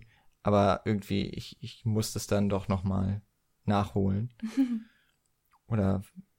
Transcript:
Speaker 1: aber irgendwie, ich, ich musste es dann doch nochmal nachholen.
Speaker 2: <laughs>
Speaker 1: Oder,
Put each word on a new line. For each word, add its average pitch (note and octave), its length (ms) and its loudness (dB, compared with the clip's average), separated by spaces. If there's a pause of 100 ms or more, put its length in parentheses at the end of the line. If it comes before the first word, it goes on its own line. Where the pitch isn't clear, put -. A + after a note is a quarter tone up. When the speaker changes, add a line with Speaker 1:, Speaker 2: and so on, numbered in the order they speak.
(420)
Speaker 1:
aber G2+ 440 4
irgendwie, G2+ 420 0
ich, - 340 -12
ich - 240 -12
musste A2 320 0
es - 80 -6
dann G2+ 240 2
doch G2 180 -2
nochmal F#2+ 540 0 (440)
nachholen. G2+ 760 0
Speaker 2:
<laughs> A3+ 460 -2 (800)
Speaker 1:
Oder, G2 340 2 (380)